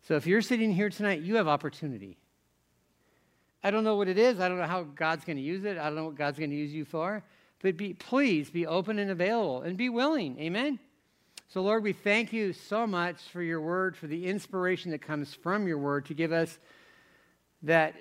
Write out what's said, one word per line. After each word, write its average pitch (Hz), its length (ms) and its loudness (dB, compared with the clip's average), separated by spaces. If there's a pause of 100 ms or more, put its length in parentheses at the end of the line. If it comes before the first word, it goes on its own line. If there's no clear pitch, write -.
So 165 120 0
if 147 120 0
you're 208 140 6
sitting 220 320 2
here 202 160 2
tonight, 196 320 0
you 190 140 0
have 202 120 4
opportunity. 135 680 -2 (1500)
I 196 80 2
don't 220 120 2
know 214 120 4
what 202 120 2
it 185 100 0
is. 226 220 6
I 185 80 2
don't 180 100 0
know 175 80 0
how 175 180 -2
God's 160 420 -2
gonna 147 160 -4
use 185 240 -4
it. 196 120 -4
I 151 80 -4
don't 151 100 -2
know 156 100 -4
what 156 100 -8
God's 147 240 -2
gonna 147 140 -4
use 147 200 -4
you 151 120 -6
for. 185 380 -4 (380)
But 190 160 2
be, 196 160 -6
please 220 560 2
be 170 160 -2
open 185 340 0
and 202 120 0
available 180 500 2
and 175 160 -4
be 247 120 0
willing. 233 500 0
Amen? 220 400 -2 (680)
So, 190 140 -4
Lord, 208 220 2
we 208 100 0
thank 214 400 0
you 208 200 0
so 220 340 -2
much 180 360 -2
for 175 200 -8
your 165 180 -2
word, 175 340 0
for 160 120 -12
the 170 180 -4
inspiration 185 640 -2
that 147 100 -4
comes 147 320 -4
from 196 340 -2
your 160 100 0
word 143 280 0
to - 80 -10
give 156 180 0
us 165 260 0 (1080)
that 160 380 4